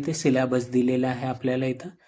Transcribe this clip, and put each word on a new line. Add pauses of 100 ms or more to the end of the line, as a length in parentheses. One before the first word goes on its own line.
ते
सिलेबस
दिलेला
आहे
आपल्याला
इथं. (180)